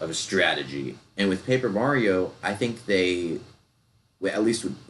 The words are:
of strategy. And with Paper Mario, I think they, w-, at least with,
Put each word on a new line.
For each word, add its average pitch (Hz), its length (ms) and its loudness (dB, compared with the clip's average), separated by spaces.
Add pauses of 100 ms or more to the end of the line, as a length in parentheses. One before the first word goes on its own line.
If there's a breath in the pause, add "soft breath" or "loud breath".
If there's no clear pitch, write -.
of 82 160 -6
strategy. 71 800 -2 (200)
And 101 120 2
with 95 180 0
Paper 127 220 2
Mario, 104 640 2 (100)
I 98 120 -2
think 117 320 -4
they, 90 520 2 (840)
w-, 90 140 -2
at 107 80 2
least 113 220 2
with, - 120 -6 (140)